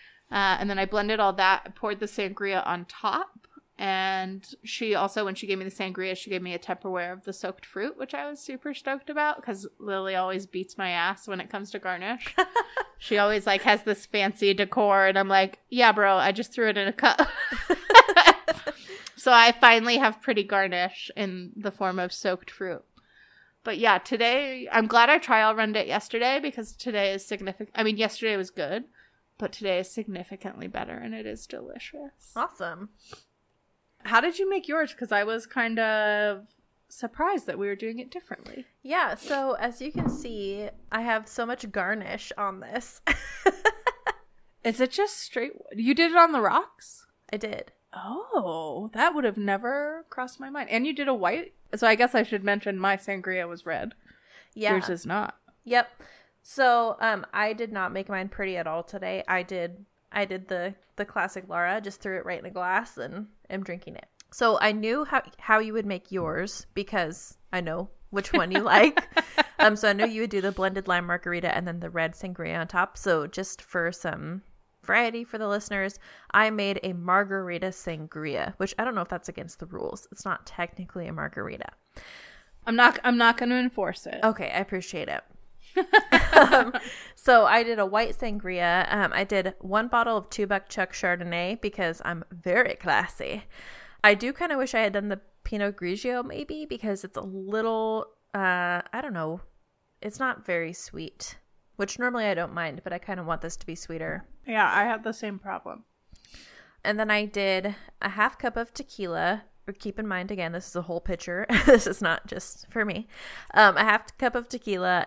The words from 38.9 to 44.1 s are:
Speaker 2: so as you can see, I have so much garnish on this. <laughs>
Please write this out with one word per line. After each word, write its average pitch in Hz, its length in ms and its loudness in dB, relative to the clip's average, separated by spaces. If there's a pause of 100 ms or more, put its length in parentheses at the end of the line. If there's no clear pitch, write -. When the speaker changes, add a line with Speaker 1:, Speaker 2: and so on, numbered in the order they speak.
Speaker 2:
so 269 380 -2
as 240 280 -4
you 302 100 -8
can 247 160 -2
see, 208 600 -6 (220)
I 220 100 -2
have 220 260 -2
so 240 160 -4
much 226 280 -8
garnish 208 640 -4
on 190 220 -4
this. - 460 -8
<laughs> - 1600 -2